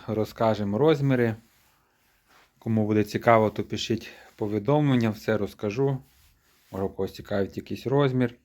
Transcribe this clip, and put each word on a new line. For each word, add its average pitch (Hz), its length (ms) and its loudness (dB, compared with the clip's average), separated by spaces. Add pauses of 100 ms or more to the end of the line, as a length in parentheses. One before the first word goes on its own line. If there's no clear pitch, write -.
розкажемо, 107 680 0
розміри. 135 580 2 (1200)
Кому 110 280 0
буде 107 160 4
цікаво, 110 460 4
то 104 140 -6
пишіть - 480 -6 (240)
повідомлення, 117 760 0
все 107 280 -2
розкажу. 110 600 -2 (760)
Може, 98 120 -6
у 95 60 -2
когось 95 240 -6
цікавить 98 440 -4
якийсь 101 300 -8
розмір. 127 580 2